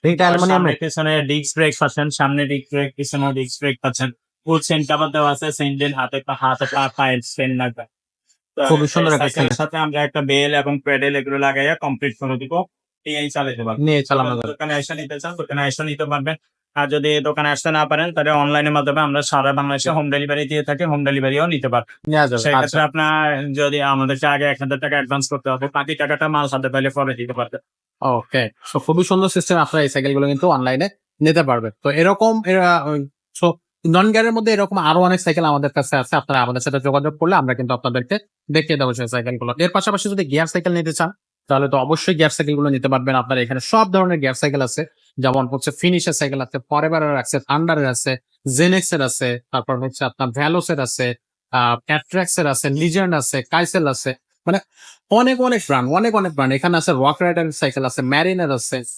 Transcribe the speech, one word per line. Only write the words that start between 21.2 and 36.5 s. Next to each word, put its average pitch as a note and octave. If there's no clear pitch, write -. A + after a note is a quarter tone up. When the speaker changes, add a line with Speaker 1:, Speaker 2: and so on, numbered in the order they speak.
Speaker 2:
নিতে C#3+
পারবেন। -
Speaker 1:
নেওয়া D3+
যাবে। A#2+
Speaker 2:
সেক্ষেত্রে C#3+
Speaker 1:
আচ্ছা। D#3
Speaker 2:
আপনার D3+
যদি C#3+
আমাদেরকে C3+
আগে C#3+
এক C#3+
হাজার C#3
টাকা C#3+
অ্যাডভান্স C#3
করতে C3+
হবে, C3
বাকি D3
টাকাটা D3
মাল D3
হাতে C3+
পাইলে C3+
পরে C3+
দিতে A#2+
পারবেন। A#2+
Speaker 1:
ওকে, B2
so D3
খুবই E3+
সুন্দর F#3+
সিস্টেম, F3+
আপনারা D#3
এই C#3
সাইকেলগুলো C#3
কিন্তু C#3+
অনলাইনে C3
নিতে D#3
পারবেন। A#2+
তো C#3+
এরকম G3+
এরা, F3
ওই, D3
so F3
নন F#3
গিয়ারের A3+
মধ্যে A3+
এরকম G3
আরো D#3+
অনেক F3+
সাইকেল E3
আমাদের C#3+
কাছে C#3+
আছে, C3+
আপনারা C3+
আমাদের B2